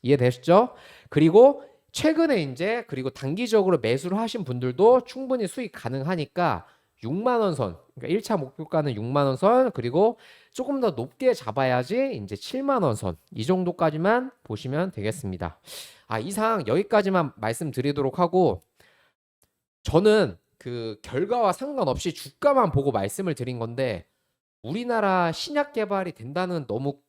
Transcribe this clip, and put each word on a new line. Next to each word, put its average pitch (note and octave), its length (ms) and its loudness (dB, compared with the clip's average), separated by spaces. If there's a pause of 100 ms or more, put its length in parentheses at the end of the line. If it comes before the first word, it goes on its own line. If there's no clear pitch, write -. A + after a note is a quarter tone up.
이해되셨죠? C#3 720 4 (340)
그리고 G3+ 540 8 (300)
최근에 D4+ 480 2
이제, E3 480 -4
그리고 C3 200 -6
단기적으로 F#3+ 680 0
매수를 C3+ 400 -2
하신 A3+ 260 -4
분들도 C#3 640 2
충분히 B3+ 420 -4
수익 A#3 240 -8
가능하니까 C#3 960 -4 (360)
육만 G#3+ 360 0
원 G3 160 0
선, G#2 220 -4 (180)
그러니까 C#3 180 -4
일 A3 80 0
차 A3 140 -2
목표가는 D3+ 580 -4
육만 B2 320 0
원 C3 120 0
선, B3 340 4
그리고 D#3 460 0 (340)
조금 C4 300 -4
더 A3 100 2
높게 C#3+ 420 -2
잡아야지 C3 880 -2
이제 G2+ 140 -8
칠만 C4+ 480 -2
원 B2+ 120 2
선, F#2+ 200 -6 (160)
이 A2 140 -8
정도까지만 F3+ 880 0 (120)
보시면 C#3 480 -4
되겠습니다. F#2+ 680 -6 (500)
아, A2 120 -4
이상 G3+ 480 -2
여기까지만 F#3+ 680 2
말씀드리도록 C3 840 -4
하고, F3 420 2 (1200)
저는 F#3 540 4 (200)
그 A#2 460 -8
결과와 G3+ 500 0
상관없이 F#3 600 -4
주가만 B3+ 580 2
보고 C#3 200 2
말씀을 A2 440 -4
드린 B2 240 -6
건데, A#2 480 -4 (560)
우리나라 F#3+ 680 0
신약 D4 420 -4
개발이 G3 400 -4
된다는 D#3 540 -6
너무 C#3 420 -4